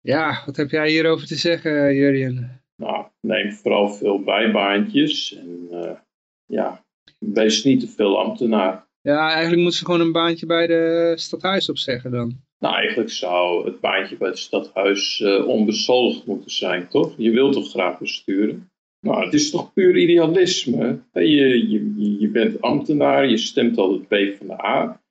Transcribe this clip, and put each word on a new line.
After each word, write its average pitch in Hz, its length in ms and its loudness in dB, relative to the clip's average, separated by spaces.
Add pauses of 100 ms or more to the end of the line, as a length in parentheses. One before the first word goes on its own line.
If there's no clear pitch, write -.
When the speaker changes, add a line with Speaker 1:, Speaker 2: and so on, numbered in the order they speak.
Speaker 1:
Ja, 143 460 -2
wat 139 100 -10
heb 143 140 -4
jij 156 200 0
hierover 160 360 2
te 160 100 -8
zeggen, 160 500 0
eh, 139 100 4
Jurjen? 131 640 0 (160)
Speaker 2:
Nou, - 280 -6 (160)
neem 101 320 -2
vooral 101 380 0
veel 101 320 -2
bijbaantjes 104 1120 0
en, 87 340 -16
eh, 87 200 -10 (560)
ja, - 380 -6 (340)
wees 110 460 0
niet 135 160 4
te 113 80 -6
veel 98 360 0
ambtenaar. 107 640 -2 (140)
Speaker 1:
Ja, 151 300 0
eigenlijk 165 320 2
moeten 175 160 0
ze 170 60 -6
gewoon 175 160 0
een 165 120 2
baantje 165 340 -2
bij 165 200 2
de 165 500 2
stadhuis 190 540 -4
opzeggen 131 400 -6
dan. 120 300 -6 (220)
Speaker 2:
Nou, - 120 -2
eigenlijk 107 360 -2
zou 87 540 0
het 90 160 -8
baantje 95 360 -4
bij 92 120 -2
het 90 100 -6
stadhuis, 101 840 -2
eh, 98 260 2
onbezoldigd 113 800 2
moeten - 240 -8
zijn, 90 380 -4
toch? - 280 0
Je 113 140 2
wilt 135 220 4
toch 113 180 -2
graag 90 280 -2
besturen? - 720 -4 (300)
Nou, 202 240 -2
het 175 100 -6
is - 160 2
toch - 220 -6
puur 185 240 4
idealisme, 165 1000 2 (140)
hè? 180 80 -2
Je, 135 500 4
je, 104 260 -2
je, 104 220 -2
je 107 100 0
bent 110 320 0
ambtenaar, 139 680 2
je 113 80 2
stemt 117 420 0
altijd 95 300 0
P 101 300 0
van 101 80 -16
de 92 180 -12
A. - 360 -2 (100)